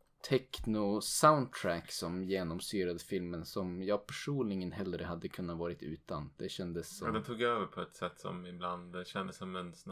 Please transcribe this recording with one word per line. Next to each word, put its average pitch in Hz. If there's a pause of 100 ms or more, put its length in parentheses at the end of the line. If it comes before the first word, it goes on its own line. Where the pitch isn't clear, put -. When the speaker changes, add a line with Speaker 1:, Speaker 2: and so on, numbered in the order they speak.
(300)
Speaker 1:
techno-soundtrack 107
som 92
genomsyrade 90
filmen, 87
som 92
jag 101
personligen 101
hellre 90
hade 87
kunnat 85
varit 85
utan. 76
Det -
kändes 85
som -
Speaker 2:
Ja, 113
den 110
tog 117
över 117
på -
ett -
sätt -
som 90
ibland, 90
det 90
kändes 95
som 92
en 87
sån -